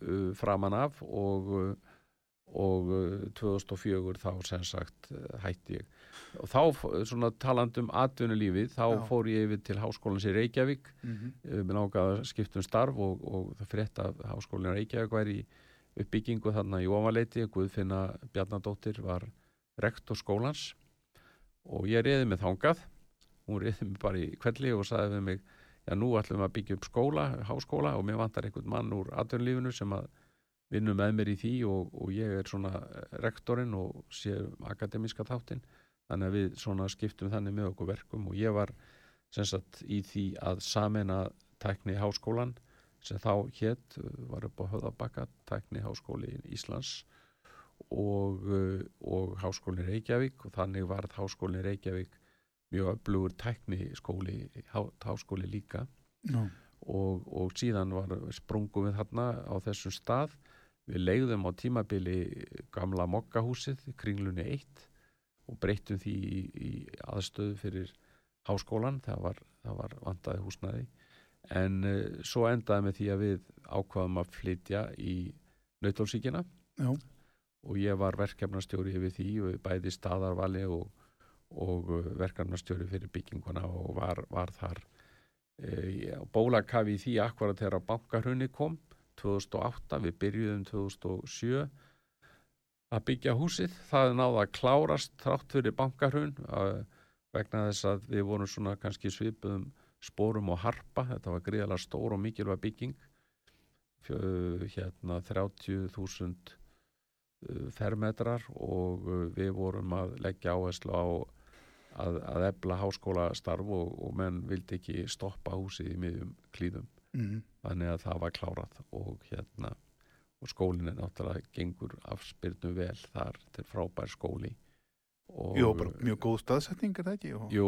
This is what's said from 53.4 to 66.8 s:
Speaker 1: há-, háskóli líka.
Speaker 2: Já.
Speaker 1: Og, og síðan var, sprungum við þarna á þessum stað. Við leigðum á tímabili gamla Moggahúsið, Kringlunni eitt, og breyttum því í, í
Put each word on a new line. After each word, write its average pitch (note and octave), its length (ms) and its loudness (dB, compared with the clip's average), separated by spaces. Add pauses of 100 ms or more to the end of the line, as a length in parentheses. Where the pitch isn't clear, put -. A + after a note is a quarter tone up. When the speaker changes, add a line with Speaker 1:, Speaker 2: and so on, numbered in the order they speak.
Speaker 1:
há-, G#2+ 340 -4
háskóli G2 500 -4
líka. G#2 380 -6 (380)
Speaker 2:
Já. B2+ 180 2 (380)
Speaker 1:
Og, F#2+ 440 0
og F#2 300 -2
síðan G2 400 0
var, F#2+ 160 -2 (220)
sprungum G#2 580 -2
við G2+ 80 0
þarna A#2+ 300 -2 (120)
á F2+ 200 -6
þessum G2+ 340 -4
stað. C3+ 400 0 (540)
Við G#2 140 -2
leigðum G#2 440 4
á F2+ 80 2
tímabili G2+ 640 0 (500)
gamla F#2 400 0
Moggahúsið, A#2 840 0
Kringlunni G2 520 -2
eitt, - 400 -6 (640)
og - 120 -10
breyttum G2+ 380 0
því G#2 160 -4
í, G2 280 -2 (140)
í - 160 -6 (300)